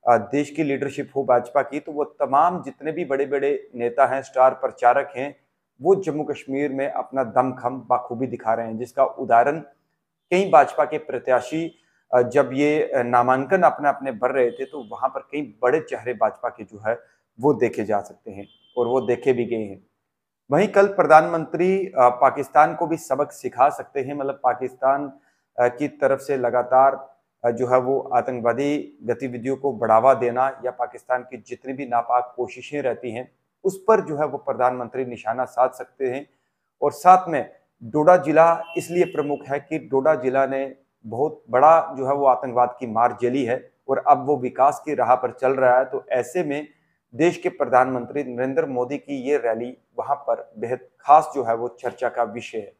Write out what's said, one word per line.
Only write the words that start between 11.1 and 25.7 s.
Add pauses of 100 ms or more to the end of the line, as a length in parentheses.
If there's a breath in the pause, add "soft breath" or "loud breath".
अ,
जब
ये,
अ,
नामांकन
अपने-अपने
भर
रहे
थे
तो
वहां
पर
कई
बड़े
चेहरे
भाजपा
के
जो
है (420 soft breath)
वो
देखे
जा
सकते
हैं (300)
और
वो
देखे
भी
गए
हैं। (640)
वहीं
कल
प्रधानमंत्री,
अ,
पाकिस्तान
को
भी
सबक
सिखा
सकते
हैं,
मतलब
पाकिस्तान, (480 soft breath)
अ,
की